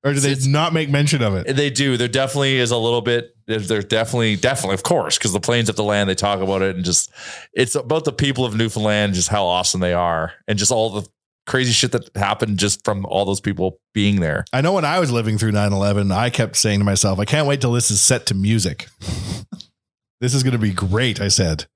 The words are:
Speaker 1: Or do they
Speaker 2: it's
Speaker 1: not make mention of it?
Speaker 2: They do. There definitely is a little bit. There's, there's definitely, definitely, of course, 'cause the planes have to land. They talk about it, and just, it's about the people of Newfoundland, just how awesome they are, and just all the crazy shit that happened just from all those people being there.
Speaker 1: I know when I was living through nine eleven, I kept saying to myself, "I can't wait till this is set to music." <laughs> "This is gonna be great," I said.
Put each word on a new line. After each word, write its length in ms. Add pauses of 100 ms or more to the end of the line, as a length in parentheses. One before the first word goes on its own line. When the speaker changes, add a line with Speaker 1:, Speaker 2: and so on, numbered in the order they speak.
Speaker 1:
Or 80
do 60
they 120
Speaker 2:
it's 140
Speaker 1:
not 280
make 160
mention 320
of 140
it? 200
Speaker 2:
They 140
do. 260
There 140
definitely 480
is 140
a 60
little 240
bit. 280 (180)
There's, 220
there's 160
definitely, 500
definitely, 400
of 80
course, 340
'cause 140
the 80
planes 280
have 100
to 60
land. 260
They 60
talk 260
about 200
it, 140
and 80
just, 260 (440)
it's 220
about 280
the 80
people 340
of 100
Newfoundland, 580
just 160
how 160
awesome 340
they 140
are, 400 (140)
and 120
just 140
all 160
the 180 (380)
crazy 260
shit 220
that 240
happened 420
just 240
from 220
all 200
those 160
people 380 (140)
being 260
there. 320
Speaker 1:
I 80
know 140
when 120
I 140
was 120
living 260
through 160
nine 200
eleven, 380
I 180
kept 280
saying 220
to 60
myself, 340
"I 60
can't 220
wait 140
till 120
this 180
is 100
set 260
to 80
music." 580
<laughs> 1300
"This 120
is 100
gonna 140
be 160
great," 480
I 60
said. 380 (100)